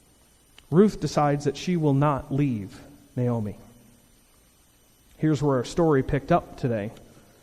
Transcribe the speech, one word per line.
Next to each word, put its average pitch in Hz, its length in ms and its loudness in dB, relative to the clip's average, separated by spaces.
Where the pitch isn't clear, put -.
Ruth 196 300 4
decides 147 440 0
that 143 120 -2
she 180 200 -4
will 151 180 2
not 139 400 0
leave 120 420 -2
Naomi. 117 420 -4
Here's 156 220 0
where 139 180 2
our 117 60 -4
story 156 380 2
picked - 300 -2
up - 260 -2
today. 110 320 -4